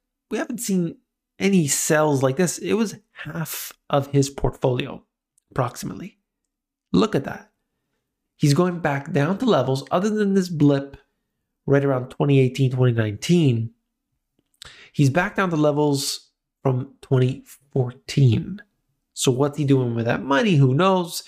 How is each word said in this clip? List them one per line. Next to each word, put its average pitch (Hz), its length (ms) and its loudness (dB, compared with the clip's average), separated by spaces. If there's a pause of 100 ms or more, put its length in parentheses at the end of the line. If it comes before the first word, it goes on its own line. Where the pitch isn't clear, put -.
(320)
we 214 60 -4
haven't - 240 -8
seen 175 340 -2 (440)
any 190 280 2
sells 151 560 0
like 135 140 0
this. 180 220 -2
It 190 160 -2
was 214 240 -4 (120)
half - 600 -12 (160)
of 143 180 0
his 139 220 2
portfolio, 131 760 -4 (480)
approximately. - 680 -8 (760)
Look 208 200 2
at 143 80 -2
that. - 260 -14 (840)
He's 143 180 2
going 175 260 0
back 143 320 -4
down 160 280 -2
to 269 60 -4
levels 135 440 0
other 190 220 0
than 202 240 0
this 180 120 2
blip 143 480 0 (680)
right 139 180 2
around 127 260 -2
twenty 143 300 2
eighteen, 131 300 2
twenty 127 220 2
nineteen. 113 800 0 (1200)
He's 139 180 2
back 180 260 -2
down 190 140 -2
to 165 60 -2
levels 147 760 0 (320)
from 131 400 -2
twenty 127 440 0 (260)
fourteen. 120 880 0 (540)
So - 160 0
what's 143 260 -2
he 151 80 -2
doing 127 300 2
with 117 100 -2
that - 160 -2
money? 254 360 2
Who 131 180 4
knows? 180 520 0